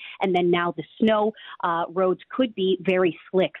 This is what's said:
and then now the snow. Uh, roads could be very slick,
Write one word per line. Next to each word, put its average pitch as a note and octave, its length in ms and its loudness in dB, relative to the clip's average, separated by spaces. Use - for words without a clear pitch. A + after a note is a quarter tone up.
and F#3+ 120 0
then F3 160 2
now F3 280 0
the D#3 60 -10
snow. A3 320 2
Uh, E3+ 240 0
roads F#3 400 0
could B3+ 260 -2
be F#3+ 240 0
very F#3 400 0
slick, F#3 300 0